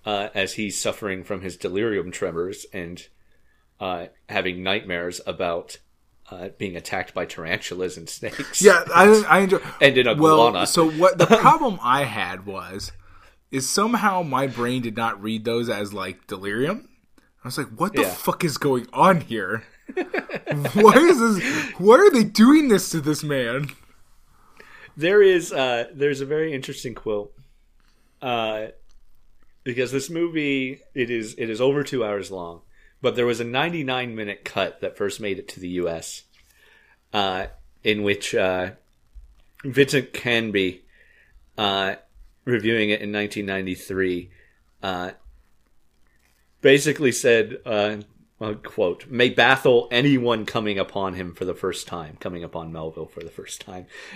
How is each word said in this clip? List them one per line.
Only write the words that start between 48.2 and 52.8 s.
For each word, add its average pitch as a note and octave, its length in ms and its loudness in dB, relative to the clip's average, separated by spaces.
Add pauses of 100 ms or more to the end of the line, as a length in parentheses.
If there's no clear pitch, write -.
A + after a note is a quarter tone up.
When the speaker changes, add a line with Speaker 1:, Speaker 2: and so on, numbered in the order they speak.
Speaker 1:
I'll G#2+ 120 -6
quote, - 560 -4
"May B2 180 4
baffle B2 640 4
anyone A#2+ 540 2
coming G#2+ 320 -2
upon F#2+ 340 -4
him F#2 220 -8
for F#2 100 -8
the F2+ 80 -6
first - 340 -6
time, D#2+ 340 -12
coming F2+ 220 -8
upon E2 300 -10
Melville D#2+ 340 -10